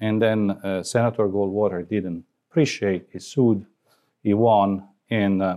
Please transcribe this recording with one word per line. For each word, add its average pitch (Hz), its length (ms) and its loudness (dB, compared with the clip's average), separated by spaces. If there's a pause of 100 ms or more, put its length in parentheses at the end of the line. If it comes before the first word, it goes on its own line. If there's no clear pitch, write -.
and 107 200 -2
then, 107 300 2
uh, 95 320 -4
Senator 113 460 0
Goldwater 95 600 -2
didn't 87 360 -4 (260)
appreciate, 101 640 -2
he 92 80 -14
sued, 110 440 0 (580)
he 104 120 2
won, 101 540 2 (200)
and, 101 340 0
uh, 90 140 -2